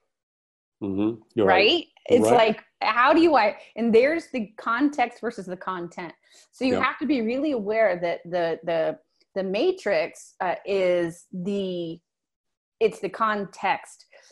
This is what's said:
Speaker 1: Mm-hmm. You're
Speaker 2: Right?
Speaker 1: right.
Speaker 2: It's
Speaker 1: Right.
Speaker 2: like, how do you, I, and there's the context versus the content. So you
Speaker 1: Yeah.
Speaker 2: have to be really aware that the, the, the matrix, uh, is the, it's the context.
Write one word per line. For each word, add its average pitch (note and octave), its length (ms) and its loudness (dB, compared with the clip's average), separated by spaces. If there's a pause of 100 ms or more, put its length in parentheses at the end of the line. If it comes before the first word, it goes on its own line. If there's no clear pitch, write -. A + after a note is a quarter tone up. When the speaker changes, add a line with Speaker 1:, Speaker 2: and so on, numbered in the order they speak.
(840)
Speaker 1:
Mm-hmm. G#2 400 -4 (120)
You're G#2+ 120 4
Speaker 2:
Right? F#3+ 200 4
Speaker 1:
right. D#4 200 0 (220)
Speaker 2:
It's - 220 4
Speaker 1:
Right. A3+ 180 6
Speaker 2:
like, G#3+ 160 -4 (180)
how A#3+ 300 2
do D#4+ 80 6
you, D#4+ 160 6
I, G#3 220 2 (180)
and A3 180 2
there's D4+ 340 4
the A3+ 180 -6 (100)
context B3 640 -2
versus G3 260 -8
the F#3 100 -10
content. F3 560 -10 (400)
So - 120 -6
you C4 100 2
Speaker 1:
Yeah. - 80 0
Speaker 2:
have C#4 160 -2
to D4+ 80 -4
be B3+ 140 2
really C4+ 320 -2
aware G#3+ 480 0
that E3+ 240 -4
the, E3 400 -4
the, D#3+ 340 -2 (360)
the F#3+ 100 -4
matrix, G3+ 960 -4
uh, F3+ 140 -2 (100)
is F3+ 680 -2
the, F3+ 680 -6 (800)
it's G#3+ 200 0
the F#3 100 -8
context. G3+ 960 -4 (260)